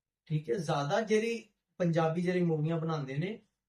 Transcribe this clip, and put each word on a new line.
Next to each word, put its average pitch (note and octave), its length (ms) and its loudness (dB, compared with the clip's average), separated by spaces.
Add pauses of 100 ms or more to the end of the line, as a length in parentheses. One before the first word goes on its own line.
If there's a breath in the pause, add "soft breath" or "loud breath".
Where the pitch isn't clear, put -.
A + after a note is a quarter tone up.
(280)
ਠੀਕ D3+ 220 -2
ਹੈ, A#3 60 2
ਜ਼ਿਆਦਾ D#3 460 0
ਜਿਹੜੀ A3 420 0 (340)
ਪੰਜਾਬੀ E3 440 2
ਜਿਹੜੀ F3+ 200 2
ਮੂਵੀਆਂ D#3+ 380 2
ਬਣਾਉਂਦੇ C#3+ 380 -4
ਨੇ, G3+ 220 -4 (300)